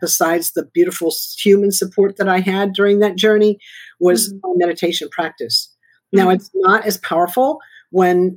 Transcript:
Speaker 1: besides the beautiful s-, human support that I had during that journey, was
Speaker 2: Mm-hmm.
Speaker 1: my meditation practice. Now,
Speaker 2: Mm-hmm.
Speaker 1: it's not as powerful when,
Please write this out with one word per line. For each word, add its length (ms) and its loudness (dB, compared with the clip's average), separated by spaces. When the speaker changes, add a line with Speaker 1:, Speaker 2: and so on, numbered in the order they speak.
Speaker 1:
besides 500 -2
the 220 -4
beautiful 340 0
s-, 340 -8
human 300 4
support 460 -2
that 100 -2
I 140 0
had 320 -4
during 260 2
that 160 0
journey, 420 2
was 320 2
Speaker 2:
Mm-hmm. 100 -16
Speaker 1:
my 220 0
meditation 480 -4
practice. 600 -6
Now, 140 4
Speaker 2:
Mm-hmm. 100 4
Speaker 1:
it's 200 -10
not 300 2
as 120 -2
powerful 600 -2
when, 460 2